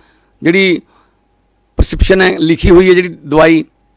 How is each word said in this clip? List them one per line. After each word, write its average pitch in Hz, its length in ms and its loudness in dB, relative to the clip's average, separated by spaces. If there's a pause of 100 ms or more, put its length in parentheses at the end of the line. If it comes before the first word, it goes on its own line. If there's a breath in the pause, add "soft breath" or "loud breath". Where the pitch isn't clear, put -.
(440)
ਜਿਹੜੀ 175 380 -2 (960)
ਪ੍ਰਿਸਕ੍ਰਿਪਸ਼ਨ - 440 0
ਹੈ 185 180 -2
ਲਿਖੀ 160 300 -2
ਹੋਈ 185 200 4
ਹੈ, 180 40 2
ਜਿਹੜੀ 180 160 -2
ਦਵਾਈ 160 560 0 (320)